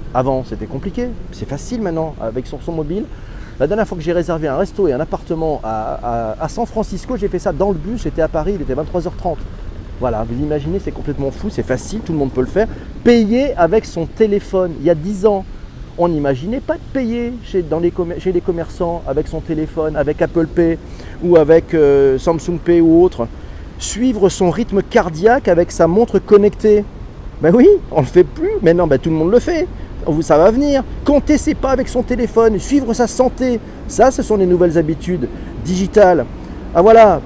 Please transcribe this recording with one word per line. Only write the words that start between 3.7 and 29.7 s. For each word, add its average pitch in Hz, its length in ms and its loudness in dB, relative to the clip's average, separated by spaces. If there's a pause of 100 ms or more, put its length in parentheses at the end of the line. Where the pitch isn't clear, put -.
fois 202 80 -8
que 160 80 -8
j'ai 170 80 -2
réservé 165 360 -2
un 131 100 -2
resto 196 300 0
et 139 60 2
un 127 60 -2
appartement 160 640 -4
à, 113 760 -4
à, - 40 -4
à 160 60 -4
San 233 160 -4
Francisco, 214 500 -6
j'ai 202 120 -4
fait 175 100 -4
ça 175 140 -2
dans 175 180 0
le 190 80 -2
bus, 202 240 -6
j'étais - 220 -2
à 156 40 0
Paris, 160 280 -2
il 170 80 -6
était 127 100 -4
vingt-trois 156 320 -4
heures 170 100 -6
trente. 160 240 -6 (600)
Voilà, 113 280 -2
vous 120 160 -4
imaginez, 151 360 -4
c'est 151 120 -6
complètement 139 380 -6
fou, - 220 -8
c'est 120 100 -4
facile, 131 380 -6
tout 180 120 -8
le 156 60 -2
monde 139 140 -2
peut 127 100 0
le 127 60 0
faire. 214 200 0 (360)
Payer 233 520 4
avec 175 300 2
son 165 220 -6
téléphone, 190 720 0
il 139 80 -8
y - 20 6
a 170 60 4
dix 185 320 -2
ans, 196 180 2 (540)
on 170 80 2
n'imaginait 151 520 -2
pas 311 160 -4
de 311 40 -12 (140)
payer 240 400 -4 (100)
chez, 185 200 -4
dans 156 160 -4
les 175 100 2
commer-, 175 300 -4
chez 185 120 -2
les 180 100 0
commerçants 170 680 -4
avec 143 200 -2
son 160 120 -6
téléphone, 156 560 -4
avec 151 260 -2
Apple 165 240 0
Pay, 165 320 0 (460)
ou 175 140 6
avec, 160 360 6
euh, 139 440 6
Samsung 165 400 -2
Pay 170 240 4
ou 165 220 6
autre, 117 240 0 (520)
suivre 208 500 0
son 180 200 0
rythme 190 320 -2
cardiaque 202 640 2
avec 175 240 2
sa 165 160 2
montre 202 320 2
connectée. 208 640 4 (580)
Ben 160 120 6
oui, 247 140 8 (240)
on - 80 2
le 123 80 0
fait 180 160 6
plus. 349 280 -2 (100)
Maintenant, 175 260 4
ben, 139 100 4
tout 170 120 -2
le 160 60 2
monde 160 160 0
le 240 80 6
fait. 349 280 0 (380)